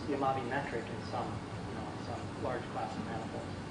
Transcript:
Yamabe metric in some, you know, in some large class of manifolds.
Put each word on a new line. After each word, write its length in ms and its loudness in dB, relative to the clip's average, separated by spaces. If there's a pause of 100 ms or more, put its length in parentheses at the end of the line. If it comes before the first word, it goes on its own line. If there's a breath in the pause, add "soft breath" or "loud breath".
Yamabe 400 4
metric 360 2
in 260 -2
some, 140 2
you 500 -2
know, 160 -2
in 140 -4
some 160 -2 (220)
large 280 2
class 240 0
of 100 0
manifolds. 460 -2 (200)